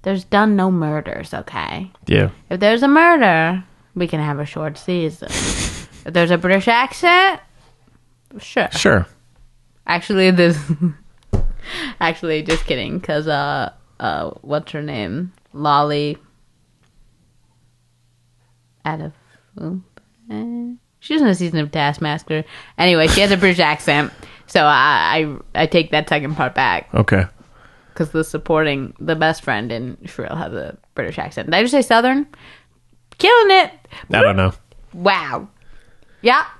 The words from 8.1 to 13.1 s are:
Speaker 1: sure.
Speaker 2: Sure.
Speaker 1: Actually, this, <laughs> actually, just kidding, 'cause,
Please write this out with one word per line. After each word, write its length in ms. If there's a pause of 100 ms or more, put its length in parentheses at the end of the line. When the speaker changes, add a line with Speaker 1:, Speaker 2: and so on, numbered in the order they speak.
Speaker 1:
sure. 320
Speaker 2:
Sure. 340 (840)
Speaker 1:
Actually, 440
this, 260 (760)
<laughs> 680
actually, 440
just 200
kidding, 380
'cause, 260